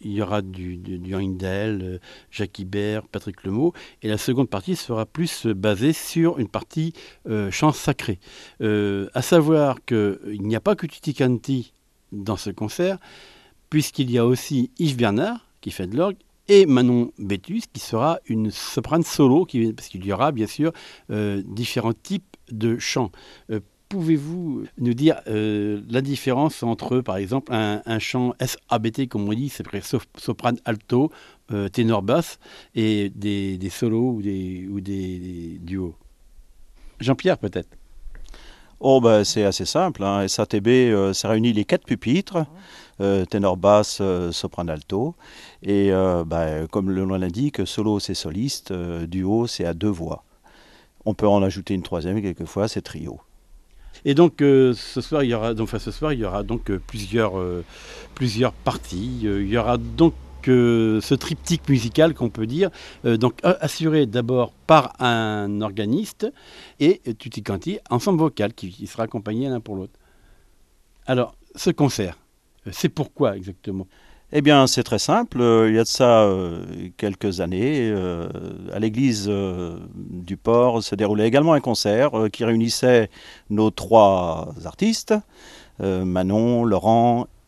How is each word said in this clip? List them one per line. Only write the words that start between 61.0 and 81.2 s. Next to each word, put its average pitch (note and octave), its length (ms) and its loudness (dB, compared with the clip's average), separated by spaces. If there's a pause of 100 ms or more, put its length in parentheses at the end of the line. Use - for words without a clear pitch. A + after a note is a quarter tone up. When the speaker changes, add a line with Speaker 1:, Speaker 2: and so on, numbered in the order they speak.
Speaker 1:
ce - 140 0
triptyque - 520 -4
musical C#3 460 4
qu'on A#2+ 160 -2
peut A2 180 -6
dire, E3 220 0 (340)
euh, A#2 140 4
donc, A#2 260 2
a-, F3 160 4
assuré D#3 460 2
d'abord A#2+ 480 0 (140)
par D3+ 340 6
un G#2+ 600 0
organiste A2 720 -4 (480)
et, D#3 280 4
euh, A#2+ 60 -4
Tutti A2 300 -12
Quanti, B2+ 360 -4 (100)
ensemble D#3 300 2
vocal A#2 340 0
qui, - 160 -12
qui G2+ 180 -14
sera - 160 -6
accompagné A2+ 460 -6
l'un B2+ 100 -4
pour A2 160 -10
l'autre. F#2+ 240 -12 (1080)
Alors, B2 300 0 (200)
ce - 160 0
concert, A2+ 460 0 (480)
euh, - 60 -12
c'est - 160 -2
pourquoi C3 480 -2
exactement ? F#2+ 500 -8 (460)
Speaker 2:
Eh D3+ 100 0
bien, C#3 240 6
c'est B2 180 2
très A2 140 -2
simple. F3+ 440 0
Euh, A2+ 280 6
il A2 60 4
y A2 40 4
a A#2 40 6
de A#2 60 -8
ça, A#2+ 320 6
euh, F#2 420 2 (320)
quelques G2 460 -4
années, A2 500 0
euh, F2+ 380 -4 (420)
à F#2 80 -6
l'église, A2 480 2
euh, F2+ 500 -2 (160)
du F2+ 440 -10
Port A#2 440 4
se - 140 -6
déroulait G#2 320 2